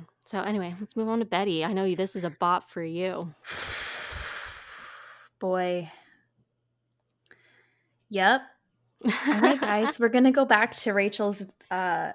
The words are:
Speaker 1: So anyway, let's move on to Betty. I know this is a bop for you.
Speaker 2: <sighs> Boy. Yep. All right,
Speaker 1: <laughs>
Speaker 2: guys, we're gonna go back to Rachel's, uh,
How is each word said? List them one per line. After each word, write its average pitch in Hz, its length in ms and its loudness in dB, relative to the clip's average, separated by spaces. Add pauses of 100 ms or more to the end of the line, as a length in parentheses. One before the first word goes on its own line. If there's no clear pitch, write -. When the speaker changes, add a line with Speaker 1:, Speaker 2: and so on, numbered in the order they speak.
(260)
Speaker 1:
So 196 160 -6
anyway, 185 380 -4
let's 208 160 -12
move 220 120 -2
on 226 120 0
to 226 60 -2
Betty. 175 380 0
I 175 100 -2
know 190 220 0
this 190 200 -4
is 180 80 -6
a 170 60 -4
bop 175 400 -2
for 170 140 -8
you. 175 500 -6 (140)
Speaker 2:
<sighs> - 1900 -12
Boy. 180 500 0 (2250)
Yep. 208 320 4 (920)
All 208 100 2
right, 277 180 6
Speaker 1:
<laughs> - 20 -2
Speaker 2:
guys, 220 380 0
we're 233 100 4
gonna 254 220 6
go 269 140 4
back 233 320 4
to 208 160 0
Rachel's, 202 520 0 (260)
uh, 175 440 -2